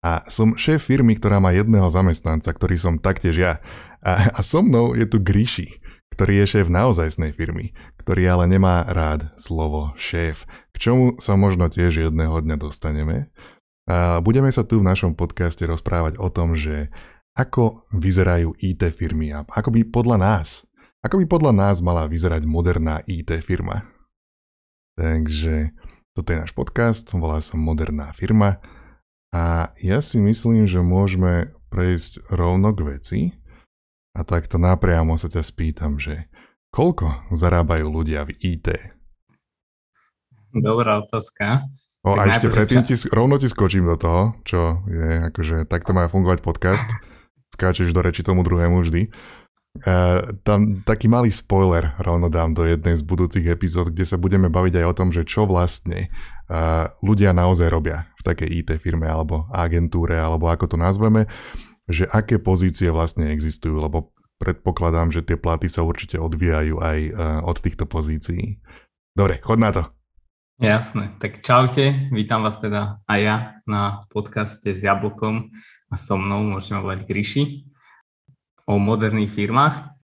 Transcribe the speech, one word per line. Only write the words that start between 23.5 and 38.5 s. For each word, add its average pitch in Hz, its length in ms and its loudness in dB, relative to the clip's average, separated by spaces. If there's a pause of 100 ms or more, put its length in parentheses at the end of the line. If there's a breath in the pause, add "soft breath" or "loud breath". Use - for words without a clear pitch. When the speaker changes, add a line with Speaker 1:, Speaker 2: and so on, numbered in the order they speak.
Speaker 1:
Takže 78 800 -2 (400 soft breath)
toto 87 160 -4
je 80 80 -2
náš - 160 -12
podcast, 117 560 -2
volá 78 320 -2
sa - 160 -6
Moderná 76 560 -2
firma 101 400 2 (800 loud breath)
a 85 320 0 (160)
ja 98 160 2
si - 160 -4
myslím, 110 480 2
že 90 160 2
môžeme 90 720 2 (160)
prejsť - 640 -4
rovno 92 400 2
k 98 80 -4 (160)
veci. - 240 -6 (960 soft breath)
A 98 80 -6
takto 87 320 -2
napriamo 85 640 2
sa - 80 -6
ťa 80 160 -4
spýtam, 76 560 -4
že 78 320 -10 (400 soft breath)
koľko 85 640 0
zarábajú 82 480 2
ľudia 78 400 -2
v 78 160 -12
I 90 120 -2 (120)